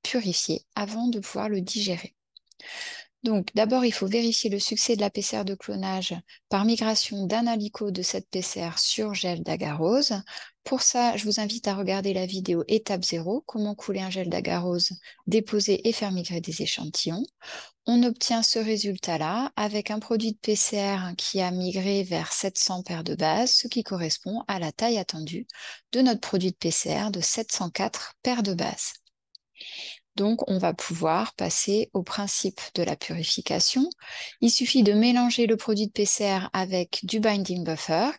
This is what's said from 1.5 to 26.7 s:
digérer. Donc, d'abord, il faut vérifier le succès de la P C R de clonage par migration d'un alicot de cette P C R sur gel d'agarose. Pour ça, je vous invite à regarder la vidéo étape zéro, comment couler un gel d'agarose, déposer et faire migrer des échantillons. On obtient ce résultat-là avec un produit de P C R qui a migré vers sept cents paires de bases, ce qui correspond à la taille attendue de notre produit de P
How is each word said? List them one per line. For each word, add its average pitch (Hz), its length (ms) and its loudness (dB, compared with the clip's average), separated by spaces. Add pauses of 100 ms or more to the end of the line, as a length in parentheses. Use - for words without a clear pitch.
digérer. 185 560 -4 (1080)
Donc, 208 300 0
d'abord, 226 300 4
il 233 80 4
faut 196 160 -2
vérifier 226 420 2
le 202 100 -2
succès - 360 0
de 208 60 0
la 202 80 2
P 208 120 -6
C 220 160 -2
R 208 60 -2
de 196 120 -4
clonage 190 600 -4 (320)
par 196 160 2
migration 220 640 0
d'un 226 220 2
alicot 208 440 -2
de 180 100 -4
cette 190 280 -4
P 185 120 -4
C 180 240 -4
R 165 140 -4
sur 214 340 0
gel 175 300 -2
d'agarose. 175 800 0 (420)
Pour 262 180 -2
ça, 240 360 2
je 208 80 -4
vous 208 140 0
invite 214 280 -2
à 196 80 2
regarder 196 380 0
la 185 120 0
vidéo 185 420 0
étape 214 360 2
zéro, 180 440 -2
comment 208 280 -4
couler 190 260 -4
un 190 80 -4
gel 185 200 -4
d'agarose, 175 640 0 (340)
déposer 208 640 2
et - 20 4
faire 202 200 -2
migrer 175 300 -4
des 156 200 -6
échantillons. 156 640 -4 (640)
On 240 160 6
obtient 233 400 2
ce - 160 2
résultat-là 208 960 -2
avec 208 360 -2
un 214 80 -4
produit 220 340 0
de - 40 -20
P 214 180 2
C 208 260 2
R 190 360 -2
qui - 240 -2
a 180 100 2
migré 190 520 0
vers 165 280 -4
sept - 260 -2
cents 185 260 0
paires 165 200 -6
de 170 120 -4
bases, 170 360 2
ce - 160 4
qui 233 160 -2
correspond 185 640 -4
à 190 120 -2
la 160 120 -4
taille 233 260 0
attendue 170 480 -6 (460)
de 240 80 2
notre 254 220 6
produit 185 300 0
de - 60 -6
P 165 140 0